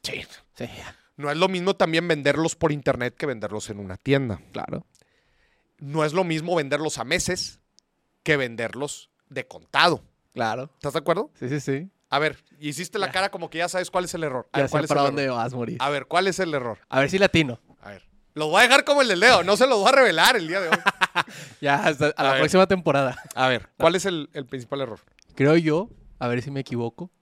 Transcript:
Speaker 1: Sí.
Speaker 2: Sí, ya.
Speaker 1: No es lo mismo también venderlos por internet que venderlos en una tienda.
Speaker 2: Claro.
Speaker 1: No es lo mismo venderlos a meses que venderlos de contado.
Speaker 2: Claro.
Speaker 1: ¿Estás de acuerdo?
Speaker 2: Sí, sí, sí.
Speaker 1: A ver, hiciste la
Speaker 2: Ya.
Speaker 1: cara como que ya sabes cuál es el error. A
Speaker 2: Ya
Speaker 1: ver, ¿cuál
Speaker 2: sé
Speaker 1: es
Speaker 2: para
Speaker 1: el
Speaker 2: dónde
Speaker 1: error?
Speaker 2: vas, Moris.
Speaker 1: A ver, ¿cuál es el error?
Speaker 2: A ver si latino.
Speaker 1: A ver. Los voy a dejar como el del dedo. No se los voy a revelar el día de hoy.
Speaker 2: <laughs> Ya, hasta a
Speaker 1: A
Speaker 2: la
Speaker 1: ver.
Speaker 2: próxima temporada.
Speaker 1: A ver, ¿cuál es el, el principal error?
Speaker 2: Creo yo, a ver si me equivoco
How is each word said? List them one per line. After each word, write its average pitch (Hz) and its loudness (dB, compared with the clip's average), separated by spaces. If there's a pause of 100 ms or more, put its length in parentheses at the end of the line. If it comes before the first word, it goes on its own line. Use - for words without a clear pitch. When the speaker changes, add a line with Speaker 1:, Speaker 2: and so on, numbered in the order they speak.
Speaker 1:
Sí. - -8 (340)
Speaker 2:
Sí, 120 -10
ya. 98 -16 (200)
Speaker 1:
No 143 -6
es 151 -4
lo 180 4
mismo 190 0
también 165 2
venderlos 151 2
por 160 0
internet 123 -2
que - -6
venderlos 107 -6
en 101 -10
una 95 -10
tienda. 131 0 (100)
Speaker 2:
Claro. - -10 (920)
Speaker 1:
No 147 -4
es 151 0
lo 185 0
mismo 165 -4
venderlos 147 -2
a 117 -8
meses 180 -6 (640)
que 156 2
venderlos 120 -6 (200)
de 131 -10
contado. 143 0 (300)
Speaker 2:
Claro. 120 -4
Speaker 1:
¿Estás 143 -10
de 160 -2
acuerdo? 175 -2
Speaker 2:
Sí, 135 -8
sí, 143 -4
sí. 139 -6 (200)
Speaker 1:
A 139 0
ver, 151 -2 (160)
hiciste 147 -8
la 196 -2
Speaker 2:
Ya. - -8
Speaker 1:
cara 190 0
como 170 -10
que - -10
ya 170 -2
sabes 180 -4
cuál 180 -2
es - -10
el 165 -6
error. 131 -6
A - -2
Speaker 2:
Ya 139 2
Speaker 1:
ver, 135 -2
¿cuál 151 0
Speaker 2:
sé 160 -2
Speaker 1:
es 151 -10
Speaker 2:
para 143 2
Speaker 1:
el 143 4
Speaker 2:
dónde 139 -2
Speaker 1:
error? 131 -2
Speaker 2:
vas, 120 -4
Moris. 123 -6
Speaker 1:
A 135 0
ver, 143 -4
¿cuál 180 2
es 185 -2
el 175 -2
error? 120 -4 (100)
Speaker 2:
A 131 0
ver 139 2
si 185 -2
latino. 160 2 (200)
Speaker 1:
A - -18
ver. 95 -20 (320)
Los 151 -2
voy 175 6
a 233 10
dejar 269 6
como 285 2
el 254 4
del 180 2
dedo. 214 6
No 190 2
se 233 4
los 254 2
voy 196 4
a - 6
revelar 226 6
el 180 -4
día 175 -4
de 175 -4
hoy. 160 2
Speaker 2:
<laughs> - -4
Ya, 143 2 (100)
hasta 151 2
a 151 0
Speaker 1:
A 156 -2
Speaker 2:
la 135 2
Speaker 1:
ver. 135 2
Speaker 2:
próxima 185 4
temporada. 143 0 (180)
Speaker 1:
A 131 2
ver, 123 0
¿cuál 170 4
es 180 -2
el, 165 -4
el 147 -8
principal 135 -8
error? 113 -8 (360)
Speaker 2:
Creo 143 4
yo, 165 0 (300)
a 123 -4
ver 120 -2
si 139 -10
me 139 -6
equivoco 120 -8 (120)